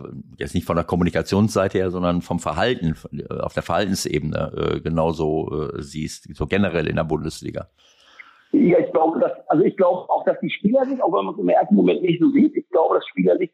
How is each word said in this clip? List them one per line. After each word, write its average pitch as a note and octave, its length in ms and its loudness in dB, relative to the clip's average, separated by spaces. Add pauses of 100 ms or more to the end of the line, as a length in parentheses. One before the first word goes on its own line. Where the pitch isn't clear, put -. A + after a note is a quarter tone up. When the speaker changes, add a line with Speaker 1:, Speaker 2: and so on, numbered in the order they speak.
(380)
Speaker 1:
jetzt C#2+ 160 -8
nicht F2+ 120 -2
von E2 100 0
der E2+ 100 0
Kommunikationsseite F#2+ 880 0
her, F#2 140 0
sondern F2 320 0
vom F2 160 -4
Verhalten, E2+ 560 -2 (180)
äh, - 220 -10
auf - 180 -6
der - 120 -4
Verhaltensebene, D#2 1120 -2
äh, - 40 -6
genauso, D#2 720 -2
äh, D2 300 -6
siehst, D#2 520 -10
so D2 120 -4
generell E2+ 400 0
in D#2+ 100 -2
der E2 80 0
Bundesliga. D2+ 640 -6 (840)
Speaker 2:
Ja, C4+ 260 6
ich - 140 0
glaube, D#3+ 260 2
dass, - 140 2 (160)
also E3+ 160 4
ich G3+ 120 0
glaube F3+ 320 2
auch, - 180 -2
dass F3 120 0
die E3 100 -4
Spieler B3+ 360 2
sich, C4 180 -4
auch F#3+ 100 2
wenn G3 120 0
man F#3+ 100 -6
es - 60 -10
im F3+ 80 0
ersten F3+ 260 2
Moment F3 280 4
nicht E3+ 180 2
so D#3 100 4
sieht, C#3+ 240 4
ich - 160 -6
glaube, E3+ 240 2
dass - 140 0
Spieler F3+ 280 2
sich F#3 180 -2